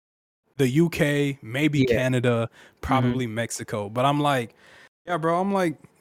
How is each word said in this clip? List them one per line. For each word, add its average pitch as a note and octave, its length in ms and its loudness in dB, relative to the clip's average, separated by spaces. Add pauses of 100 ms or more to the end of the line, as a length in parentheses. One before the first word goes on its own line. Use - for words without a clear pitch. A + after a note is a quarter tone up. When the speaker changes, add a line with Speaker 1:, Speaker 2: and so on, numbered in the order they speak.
(560)
Speaker 1:
the C3+ 120 2
U D#3+ 200 2
K, C#3+ 540 -2
maybe C#3 380 -2
Speaker 2:
Yeah. A2+ 180 2
Speaker 1:
Canada, B2 520 0
Speaker 2:
Mm-hmm. - 300 -20
Speaker 1:
probably B2 460 -2
Mexico. A2 640 -8
But B2 160 -2
I'm C#3+ 160 2
like, C3+ 340 2 (520)
yeah, F3 120 -2
bro, E3 220 2
I'm G3 120 0
like, F3+ 240 2 (240)